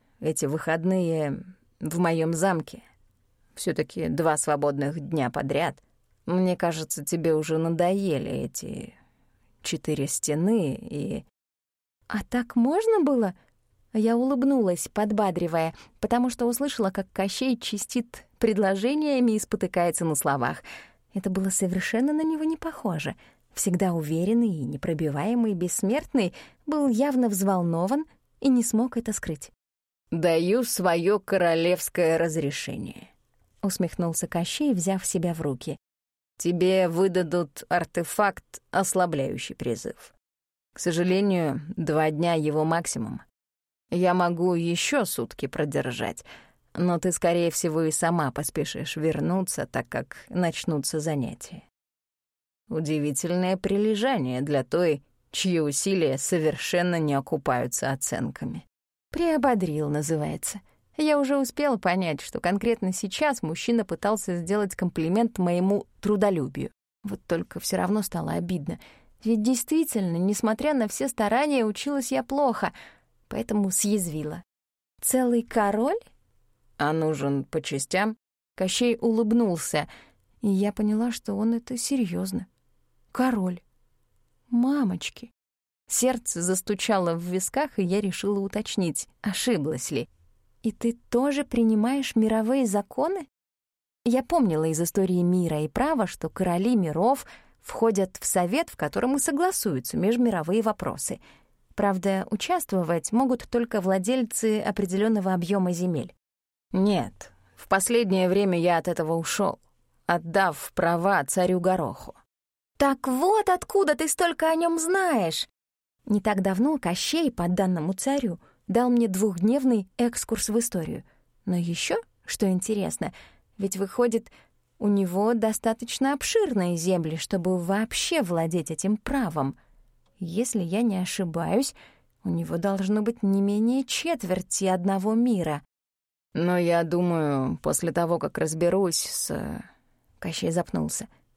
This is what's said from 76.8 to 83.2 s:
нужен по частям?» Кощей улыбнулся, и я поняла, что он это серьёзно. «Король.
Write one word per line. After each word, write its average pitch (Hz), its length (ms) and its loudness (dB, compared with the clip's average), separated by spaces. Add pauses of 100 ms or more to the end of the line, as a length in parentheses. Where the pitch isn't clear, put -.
нужен 143 500 0
по 156 180 -4
частям?» 190 560 -2 (380)
Кощей 226 460 0
улыбнулся, 220 880 2 (520)
и 220 60 0
я 202 240 2
поняла, 214 400 0
что 214 220 -6
он 220 200 0
это 233 240 -6
серьёзно. 190 720 -2 (640)
«Король. 202 500 0 (880)